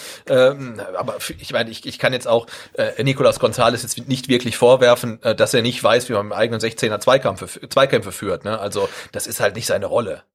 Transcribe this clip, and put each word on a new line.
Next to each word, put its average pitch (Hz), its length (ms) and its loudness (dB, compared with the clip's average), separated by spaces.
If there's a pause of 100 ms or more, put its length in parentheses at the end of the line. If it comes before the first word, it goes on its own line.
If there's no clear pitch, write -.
(260)
Ähm, 131 480 2 (240)
aber 107 180 -6
f-, - 220 -10
ich 104 140 -14
meine, 117 180 -2
ich, - 160 -14
ich - 140 -12
kann 127 120 2
jetzt 123 140 -6
auch, 117 200 2 (280)
äh, 110 300 -2
Nicolas 131 360 2
González 117 420 2
jetzt - 260 -10
nicht 131 200 -4
wirklich 123 280 0
vorwerfen, 123 640 4
äh, 110 140 0
dass 107 180 2
er 120 80 4
nicht 120 200 -2
weiß, 117 260 4
wie 120 60 -4
man 101 120 0
im 104 60 -10
eigenen 113 280 0
Sechzehner 110 400 -2
Zweikämpfe, 98 460 2 (220)
Zweikämpfe 120 440 2
führt. 92 320 -6
Ne? 107 140 -6
Also 98 300 -2 (240)
das 104 160 -8
ist 110 120 -8
halt 101 140 0
nicht 110 120 -8
seine 101 200 -2
Rolle. 92 380 -2 (100)